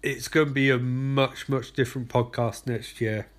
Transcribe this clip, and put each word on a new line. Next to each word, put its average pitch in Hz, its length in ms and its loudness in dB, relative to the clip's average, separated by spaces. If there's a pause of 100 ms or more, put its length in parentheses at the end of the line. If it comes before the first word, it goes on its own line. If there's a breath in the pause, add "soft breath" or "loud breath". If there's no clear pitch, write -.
it's 131 260 -4
gonna 151 240 2
be 135 180 4
a 127 80 4
much, 131 680 0
much 131 240 -2
different 123 360 -2
podcast 120 580 0
next 113 340 -6
year. 107 260 -2 (120)